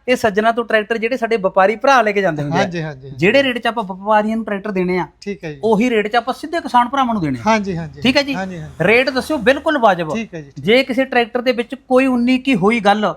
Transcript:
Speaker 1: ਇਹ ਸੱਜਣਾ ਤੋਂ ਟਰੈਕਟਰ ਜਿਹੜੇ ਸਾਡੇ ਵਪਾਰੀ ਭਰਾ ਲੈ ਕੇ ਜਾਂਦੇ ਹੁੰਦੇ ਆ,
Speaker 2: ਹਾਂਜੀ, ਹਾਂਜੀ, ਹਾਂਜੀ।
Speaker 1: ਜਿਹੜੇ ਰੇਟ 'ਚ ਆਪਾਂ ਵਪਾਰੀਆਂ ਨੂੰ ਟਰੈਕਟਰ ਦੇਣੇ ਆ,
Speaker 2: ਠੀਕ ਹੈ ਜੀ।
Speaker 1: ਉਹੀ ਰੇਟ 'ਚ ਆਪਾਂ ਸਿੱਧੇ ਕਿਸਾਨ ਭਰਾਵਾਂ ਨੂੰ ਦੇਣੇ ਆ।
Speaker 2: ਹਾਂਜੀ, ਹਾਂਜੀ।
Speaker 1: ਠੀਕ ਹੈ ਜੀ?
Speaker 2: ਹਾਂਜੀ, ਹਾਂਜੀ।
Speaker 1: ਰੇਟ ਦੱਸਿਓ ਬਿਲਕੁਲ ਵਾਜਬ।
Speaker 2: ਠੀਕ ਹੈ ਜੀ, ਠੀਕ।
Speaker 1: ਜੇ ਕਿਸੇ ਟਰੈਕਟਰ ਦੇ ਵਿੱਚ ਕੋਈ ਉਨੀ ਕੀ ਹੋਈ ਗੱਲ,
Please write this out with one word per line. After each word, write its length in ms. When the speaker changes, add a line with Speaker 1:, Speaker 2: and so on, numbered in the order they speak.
Speaker 1:
ਇਹ 80
ਸੱਜਣਾ 360
ਤੋਂ 140
ਟਰੈਕਟਰ 320
ਜਿਹੜੇ 200
ਸਾਡੇ 200
ਵਪਾਰੀ 380
ਭਰਾ 260
ਲੈ 100
ਕੇ 100
ਜਾਂਦੇ 220
ਹੁੰਦੇ 140
ਆ, 40
Speaker 2:
ਹਾਂਜੀ, 200
ਹਾਂਜੀ, 260
ਹਾਂਜੀ। 100
Speaker 1:
ਜਿਹੜੇ 260
ਰੇਟ 140
'ਚ 100
ਆਪਾਂ 160
ਵਪਾਰੀਆਂ 520
ਨੂੰ 100
ਟਰੈਕਟਰ 260
ਦੇਣੇ 280
ਆ, 80
Speaker 2:
ਠੀਕ 220
ਹੈ 100
ਜੀ। 100
Speaker 1:
ਉਹੀ 260
ਰੇਟ 180
'ਚ 80
ਆਪਾਂ 180
ਸਿੱਧੇ 260
ਕਿਸਾਨ 280
ਭਰਾਵਾਂ 260
ਨੂੰ 100
ਦੇਣੇ 160
ਆ। 60
Speaker 2:
ਹਾਂਜੀ, 320
ਹਾਂਜੀ। 240
Speaker 1:
ਠੀਕ 160
ਹੈ 60
ਜੀ? 120
Speaker 2:
ਹਾਂਜੀ, 240
ਹਾਂਜੀ। 240
Speaker 1:
ਰੇਟ 260
ਦੱਸਿਓ 280
ਬਿਲਕੁਲ 400
ਵਾਜਬ। 380
Speaker 2:
ਠੀਕ 180
ਹੈ 80
ਜੀ, 100
ਠੀਕ। 140
Speaker 1:
ਜੇ 180
ਕਿਸੇ 220
ਟਰੈਕਟਰ 360
ਦੇ 100
ਵਿੱਚ 240
ਕੋਈ 300
ਉਨੀ 320
ਕੀ 180
ਹੋਈ 240
ਗੱਲ, 260